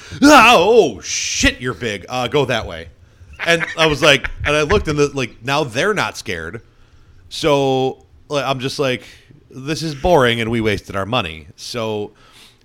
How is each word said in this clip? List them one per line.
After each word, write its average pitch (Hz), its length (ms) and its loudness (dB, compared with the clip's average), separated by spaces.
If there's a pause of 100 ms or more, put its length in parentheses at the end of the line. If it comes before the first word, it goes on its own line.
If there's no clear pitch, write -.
(220)
"Ah, 247 340 8
oh, 175 440 4
shit, - 600 -4
you're 123 140 -6
big. 101 340 -8
Uh, 127 200 -4
go 139 180 0
that 117 200 -2
way." 82 220 -12 (560)
And 165 220 0 (100)
I 160 120 4
was 147 140 -2
like, 139 280 4 (140)
and 147 120 0
I 151 60 2
looked 190 260 0
and 147 100 -2
the, 147 100 2
like, 131 360 -8
now 139 200 -2
they're 139 300 -2
not 120 220 -4
scared. 87 460 -8 (640)
So, 135 800 0 (220)
like, 143 160 -2
I'm 135 160 -4
just 131 180 -6
like, 127 240 -2 (480)
"This 139 320 -8
is 160 120 -6
boring," 127 460 4
and 113 100 -2
we 117 100 0
wasted 104 360 -2
our 98 100 -4
money. 87 500 -6
So 110 560 -8 (520)